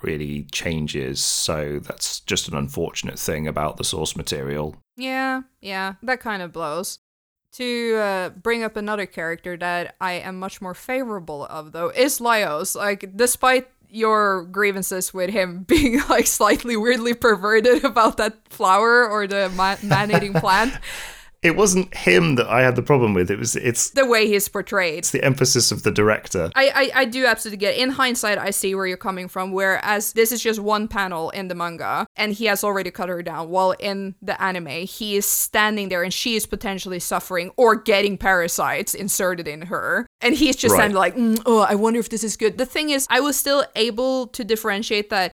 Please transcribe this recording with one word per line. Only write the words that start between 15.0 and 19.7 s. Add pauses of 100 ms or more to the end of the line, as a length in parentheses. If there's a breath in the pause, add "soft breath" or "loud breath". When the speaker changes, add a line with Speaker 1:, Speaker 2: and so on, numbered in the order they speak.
Speaker 2:
with
him
<laughs>
being,
like,
slightly
weirdly
perverted
about
that (100)
flower
or
the
ma-,